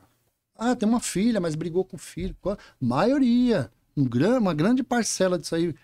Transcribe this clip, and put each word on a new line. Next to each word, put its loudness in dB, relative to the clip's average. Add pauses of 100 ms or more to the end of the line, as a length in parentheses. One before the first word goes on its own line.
(580)
"Ah, 0
tem -2
uma 2
filha, 0
mas -2
brigou -4
com -12
o -14
filho." -10
Qua-, -4 (220)
maioria. 2 (280)
Um 2
gran-, 2
uma 0
grande 2
parcela 0
disso -8
aí. -2